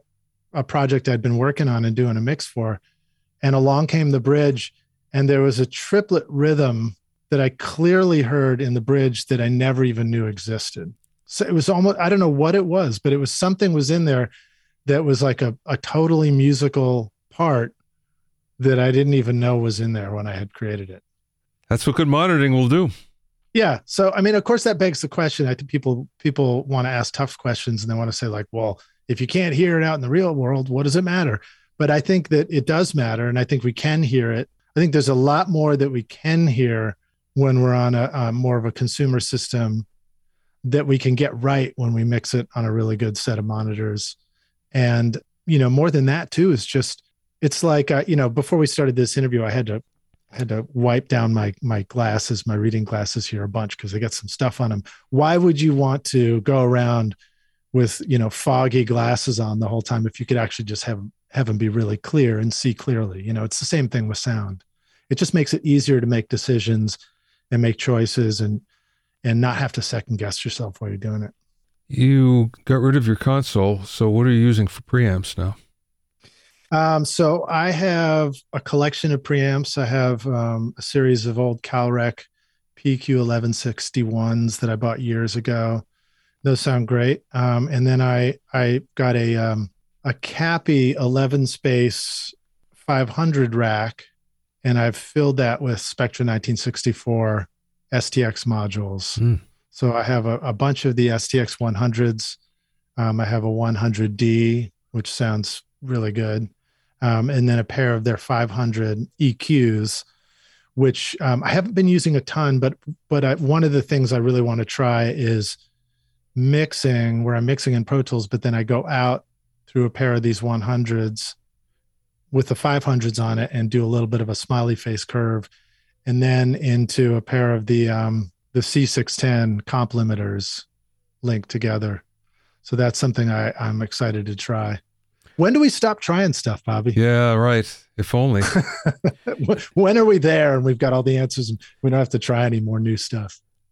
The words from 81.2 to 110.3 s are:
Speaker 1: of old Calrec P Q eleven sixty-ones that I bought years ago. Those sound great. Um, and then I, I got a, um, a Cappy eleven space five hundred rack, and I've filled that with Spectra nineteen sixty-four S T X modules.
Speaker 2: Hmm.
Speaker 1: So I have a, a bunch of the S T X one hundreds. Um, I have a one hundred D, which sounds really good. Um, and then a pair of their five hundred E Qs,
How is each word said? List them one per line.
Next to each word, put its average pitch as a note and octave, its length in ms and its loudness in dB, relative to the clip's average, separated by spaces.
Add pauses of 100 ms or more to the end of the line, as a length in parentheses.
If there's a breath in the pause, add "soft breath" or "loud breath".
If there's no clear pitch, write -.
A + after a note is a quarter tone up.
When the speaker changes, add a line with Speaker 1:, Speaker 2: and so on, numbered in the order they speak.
Speaker 1:
of A#2 120 -4
old A#2+ 240 -2
Calrec A#2+ 600 -2 (540)
P C#3 200 -2
Q B2+ 240 0
eleven A#2 320 0
sixty-ones A2+ 1080 -2
that A#2 100 -2
I A2 60 -2
bought A2+ 240 -4
years A2+ 360 -2
ago. A2+ 500 -2 (560)
Those C3+ 180 2
sound B2 280 0
great. B2 360 0 (100)
Um, B2 340 0
and B2+ 180 0
then C3 140 4
I, B2+ 380 0 (160)
I B2 260 0 (140)
got B2 220 0
a, A#2 200 0
um, A2 340 -2 (320)
a C3+ 120 -4
Cappy D#3+ 800 0
eleven C3+ 540 0
space - 840 -2 (420)
five C3+ 360 -2
hundred C#3+ 440 0
rack, A2+ 520 -2 (580)
and B2 140 2
I've A#2 180 0
filled C#3+ 400 0
that B2 240 0
with A#2+ 180 -2
Spectra - 460 -4
nineteen A2+ 320 -2
sixty-four A2+ 920 -2 (420)
S B2 180 -2
T B2+ 160 0
X A2+ 200 -4
modules. G#2 720 -4
Speaker 2:
Hmm. A#2 160 2 (400)
Speaker 1:
So A#2+ 200 0
I A#2 80 0
have A#2+ 220 0
a, A#2 140 -2
a C3 160 -6
bunch C3+ 320 -2
of B2 100 0
the A#2+ 140 2
S A2+ 180 -2
T C3+ 100 0
X - 220 -4
one A2+ 140 -2
hundreds. A#2 640 -2 (580)
Um, A2+ 240 0
I A2 60 -2
have A2 180 -2
a A2 60 -2
one A2+ 240 -2
hundred G#2+ 420 -2
D, A#2 560 0 (200)
which A2 200 -6
sounds A2 500 -4 (200)
really A#2+ 300 -4
good. A2 360 -4 (520)
Um, A#2 300 0
and B2 180 2
then A#2+ 100 2
a A2 60 -2
pair B2 300 -2
of A2+ 100 -2
their A#2 120 0
five A#2 340 -2
hundred A2 580 -4 (100)
E C3 160 2
Qs, A2+ 720 0 (680 soft breath)